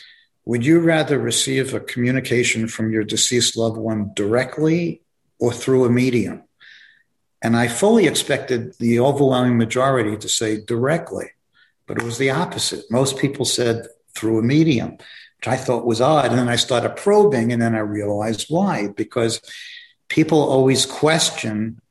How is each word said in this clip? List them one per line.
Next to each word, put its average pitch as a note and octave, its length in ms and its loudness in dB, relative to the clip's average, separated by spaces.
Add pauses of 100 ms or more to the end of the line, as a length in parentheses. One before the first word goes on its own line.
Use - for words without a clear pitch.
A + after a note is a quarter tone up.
(460)
would A#2+ 200 -2
you D#3+ 140 6
rather D#3 400 2
receive B2 540 -2
a G#2+ 80 -4
communication B2 840 -2
from A2 260 -4
your A2 100 0
deceased A2 540 0
loved A2+ 200 -2
one G#2+ 380 -4
directly D3+ 840 0 (380)
or A#2+ 120 2
through C3 340 2
a A#2 40 4
medium?" A#2+ 540 0 (1000)
And A#2 160 0
I A#2+ 120 2
fully G#3 360 4
expected B2 720 -2
the A#2 220 2
overwhelming B2+ 580 2
majority A#2 600 0
to - 120 -8
say G#2+ 340 -2
directly, A#2+ 680 -4 (560)
but - 100 -8
it A#2 60 -2
was A#2 160 -6
the C3+ 100 0
opposite. D#3 600 -4
Most C3 260 0
people C3+ 280 -2
said A#2 420 -2 (260)
through A2+ 240 -2
a A2 60 0
medium, C3+ 480 2
which - 560 -16
I B2 100 -2
thought A#2 300 -2
was A2 140 0
odd. C#3 280 4
And A#2+ 80 2
then B2 120 0
I A#2+ 60 0
started A#2 400 0
probing, C3+ 560 4
and A#2+ 100 0
then A#2 120 0
I A2 60 0
realized G#2 680 -4
why, D3+ 460 0
because A2+ 460 -2 (640)
people D#3 340 2
always C3 440 4
question A2+ 1040 -2